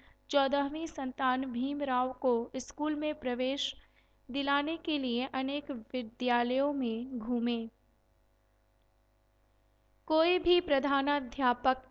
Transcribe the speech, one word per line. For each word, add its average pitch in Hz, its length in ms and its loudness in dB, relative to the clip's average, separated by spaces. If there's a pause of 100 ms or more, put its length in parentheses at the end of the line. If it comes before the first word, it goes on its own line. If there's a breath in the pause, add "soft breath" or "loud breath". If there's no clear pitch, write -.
(300 loud breath)
चौदहवीं 285 560 2
संतान 262 580 -2
भीमराव 262 680 -2
को 240 440 0
स्कूल 294 380 -4
में 302 200 -2
प्रवेश 254 600 -4 (560 soft breath)
दिलाने 285 460 0
के 311 220 -2
लिए 247 280 -2
अनेक 277 440 -4
विद्यालयों 247 1000 -2
में 254 460 -4
घूमे। 233 500 -2 (2500)
कोई 330 320 4
भी 349 220 4
प्रधानाध्यापक 269 1300 2